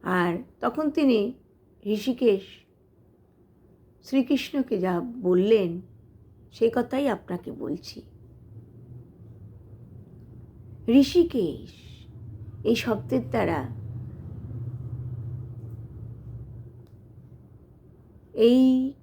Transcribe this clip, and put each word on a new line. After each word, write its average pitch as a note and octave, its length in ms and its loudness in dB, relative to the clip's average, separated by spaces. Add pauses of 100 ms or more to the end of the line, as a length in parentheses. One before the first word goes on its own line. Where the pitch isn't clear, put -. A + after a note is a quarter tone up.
আর F3 340 0 (220)
তখন C#4+ 320 -2
তিনি B3+ 420 2 (520)
ঋষিকেশ G#3+ 580 0 (1600)
শ্রীকৃষ্ণকে C4 760 0
যা F3+ 200 0
বললেন F#3 840 2 (720)
সেই A3+ 240 2
কথাই C4 320 0
আপনাকে F#3 440 -4
বলছি। - 500 -10 (2750)
ঋষিকেশ C4 840 4 (920)
এই A3+ 120 2
শব্দের A#3+ 540 -2
দ্বারা E3 560 -4 (4000)
এই C4 680 6